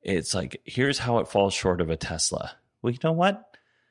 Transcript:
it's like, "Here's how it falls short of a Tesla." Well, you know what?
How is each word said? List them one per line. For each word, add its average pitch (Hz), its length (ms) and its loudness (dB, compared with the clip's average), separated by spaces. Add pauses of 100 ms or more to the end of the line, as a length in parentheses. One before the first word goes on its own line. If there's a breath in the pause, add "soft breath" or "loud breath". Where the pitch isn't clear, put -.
it's 92 320 -2
like, 76 300 -4
"Here's 135 360 0
how 120 180 2
it 110 100 0
falls 101 260 4
short 90 280 2
of 82 80 0
a 80 80 0
Tesla." - 600 -4 (240)
Well, 120 120 -2
you 127 100 -8
know 160 80 2
what? 185 460 0 (340 soft breath)